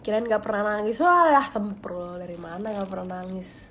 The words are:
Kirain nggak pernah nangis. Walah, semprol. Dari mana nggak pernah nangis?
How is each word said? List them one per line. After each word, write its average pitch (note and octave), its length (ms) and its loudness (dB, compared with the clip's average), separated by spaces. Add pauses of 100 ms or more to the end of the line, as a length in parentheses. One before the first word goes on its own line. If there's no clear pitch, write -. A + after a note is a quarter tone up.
Kirain G#3+ 220 0
nggak A3 160 2
pernah G#3 340 -2
nangis. G#3+ 240 -2
Walah, E4 460 6
semprol. F#3 760 -6
Dari F3 160 -10
mana F3 360 -8
nggak G3 180 -4
pernah F#3 320 -6
nangis? F#3 480 -12